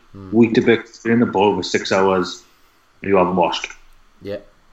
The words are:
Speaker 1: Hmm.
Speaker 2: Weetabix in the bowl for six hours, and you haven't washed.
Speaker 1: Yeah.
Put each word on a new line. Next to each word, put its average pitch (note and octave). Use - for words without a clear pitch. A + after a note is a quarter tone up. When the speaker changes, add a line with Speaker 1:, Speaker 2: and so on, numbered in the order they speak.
Speaker 1:
Hmm. G2
Speaker 2:
Weetabix A2+
in A#2
the A#2
bowl G2
for F#2
six -
hours, F#2+
and -
you G2
haven't F2+
washed. -
Speaker 1:
Yeah. G2+